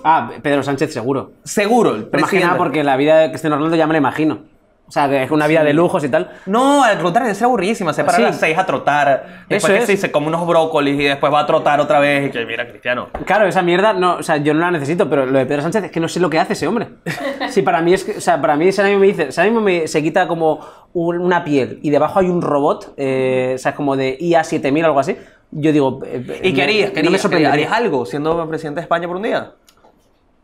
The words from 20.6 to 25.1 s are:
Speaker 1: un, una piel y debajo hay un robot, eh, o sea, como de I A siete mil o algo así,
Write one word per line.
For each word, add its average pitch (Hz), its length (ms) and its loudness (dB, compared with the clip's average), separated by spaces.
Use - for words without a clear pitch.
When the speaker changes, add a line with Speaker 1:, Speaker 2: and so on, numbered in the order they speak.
Speaker 1:
un, 175 300 -2
una 175 240 0
piel 131 360 -2
y 151 100 -2
debajo 151 280 2
hay 190 80 4
un 175 140 0
robot, 147 560 -2
eh, 131 580 -2
o - 20 -6
sea, 135 160 -4
como 143 220 -2
de 131 240 -2
I 170 160 0
A 156 80 2
siete 151 300 -4
mil 160 100 0
o 165 40 4
algo 143 120 2
así, 151 160 -2